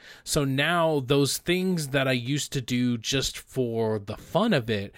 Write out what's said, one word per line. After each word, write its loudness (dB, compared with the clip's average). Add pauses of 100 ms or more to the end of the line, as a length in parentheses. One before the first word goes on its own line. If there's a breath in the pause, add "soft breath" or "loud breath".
(240 soft breath)
So 0
now 2
those 2
things 0
that 0
I 4
used -2
to -2
do 0
just -4
for -2
the -10
fun 0
of 0
it -2